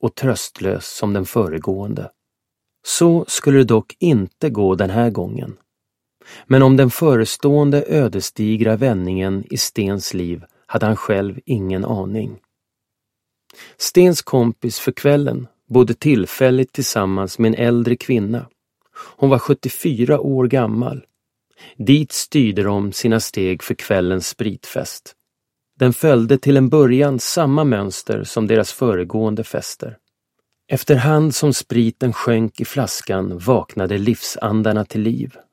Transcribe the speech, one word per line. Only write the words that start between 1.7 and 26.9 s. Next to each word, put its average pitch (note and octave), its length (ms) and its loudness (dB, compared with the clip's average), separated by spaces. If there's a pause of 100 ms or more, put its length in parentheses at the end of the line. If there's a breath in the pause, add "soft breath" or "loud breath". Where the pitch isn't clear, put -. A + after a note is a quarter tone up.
Så E3+ 420 2
skulle C#3 300 4
det C3+ 60 8
dock A2+ 340 0
inte C#3+ 520 0
gå G2+ 240 2
den F#2+ 160 0
här A#2 200 0
gången. G2 460 -8 (880 loud breath)
Men C3 160 6
om C3+ 140 8
den C3 140 6
förestående C#3+ 1000 2
ödesdigra A2 880 0
vändningen F#2+ 760 -2
i - 60 -6
Stens G2 580 -4
liv F2 300 -6 (220)
hade G2 200 -2
han G#2+ 100 2
själv G2 500 -4
ingen F#2+ 380 -2
aning. G#2+ 540 -6 (1400 loud breath)
Stens F3+ 460 4
kompis A#2 560 0
för - 140 -4
kvällen C#3 540 0 (220)
bodde A#2+ 260 6
tillfälligt B2+ 800 2
tillsammans G2 640 -4
med A2+ 100 4
en A2+ 180 0
äldre A#2+ 300 2
kvinna. A#2+ 500 -2 (720 loud breath)
Hon C3+ 140 4
var C3 80 6
sjuttiofyra C3+ 840 -2
år C3 260 0
gammal. A#2+ 580 -2 (720 loud breath)
Dit C3+ 360 -8
styrde G#2+ 500 -4
de G2+ 300 -4
sina A2+ 280 -2
steg F#2 420 -6
för - 120 -8
kvällens F#2 540 -4
spritfest. - 840 -10 (640)
Den B2+ 140 4
följde C3 460 2
till C3+ 180 2
en C3 120 4
början C3+ 500 4